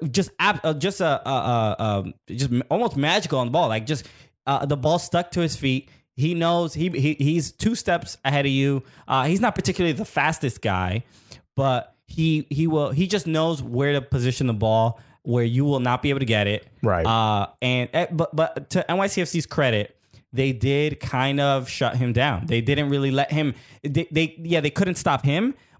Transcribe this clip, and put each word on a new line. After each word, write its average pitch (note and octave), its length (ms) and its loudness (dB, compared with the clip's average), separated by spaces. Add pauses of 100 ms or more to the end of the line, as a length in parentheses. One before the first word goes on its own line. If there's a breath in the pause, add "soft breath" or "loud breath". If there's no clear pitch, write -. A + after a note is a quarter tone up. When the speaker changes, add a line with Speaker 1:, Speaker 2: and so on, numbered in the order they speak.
(100)
Speaker 1:
just F3+ 280 0
ab-, F#3+ 260 2
uh, D#3 100 0
just F3 260 -4
a, D#3 260 0
a, C3 60 -2
a, A2+ 440 0 (520)
a, F#2 60 -10
just B2+ 180 -2
m-, B2 180 2
almost A3 280 0
magical D#3 400 0
on B2 80 0
the A#2+ 40 -6
ball. D#3 180 2
Like, A2 180 -2
just, C#3+ 200 -4 (400 loud breath)
uh, C#3 200 0
the C#3+ 100 0
ball D3+ 220 2
stuck F3 340 -2
to F3 80 -2
his E3 160 0
feet. C3+ 320 0 (280 soft breath)
He D#3 180 0
knows E3+ 400 0
he, E3+ 160 -2
he, D3 280 0
he's D3+ 340 0
two A3+ 220 0
steps - 500 -2
ahead C#3 220 2
of C#3 60 2
you. C3+ 300 2 (260 loud breath)
Uh, C3 160 2
he's E3+ 160 0
not A3 140 2
particularly F3 400 -2
the F#3 100 -6
fastest D3 580 -2
guy, F#2 420 -2 (520 loud breath)
but C3+ 380 -2 (120)
he, D#3+ 440 0
he D3+ 160 0
will, D3+ 240 0
he D#3 160 2
just F#3+ 200 -2
knows D#3+ 360 0
where B2 320 0
to C#3 60 2
position B2+ 460 -2
the A#2+ 80 0
ball A2+ 460 2 (220 loud breath)
where A#2+ 220 0
you A#2+ 200 2
will C#3 160 2
not B2 220 0
be D3 80 2
able C#3 100 0
to C3 60 0
get G#2+ 200 2
it. G#2 200 -2 (160)
Speaker 2:
Right. F#2 240 2
Speaker 1:
Uh, A2 420 2 (140)
and, B2+ 320 0
eh, E3+ 180 0
but, D#3+ 240 -2
but D#3 340 -2
to - 200 -2
N F3 80 2
Y G3 80 2
C G3 160 -2
F D#3 60 -2
C's E3 180 -4
credit, A#2+ 500 0 (360 soft breath)
they C3+ 200 0
did C#3 480 0
kind C#3 400 0
of C#3 280 2
shut - 280 -2
him B2 160 0
down. B2 340 2
They A#2 140 2
didn't C#3 300 0
really C#3 220 0
let C#3 200 0
him, D3 220 0 (280 loud breath)
they, D3 280 -2
they, D#3 280 0
yeah, E3 220 0
they D3 100 0
couldn't F#3 260 -2
stop D3 280 0
him, F#3 300 2 (260 soft breath)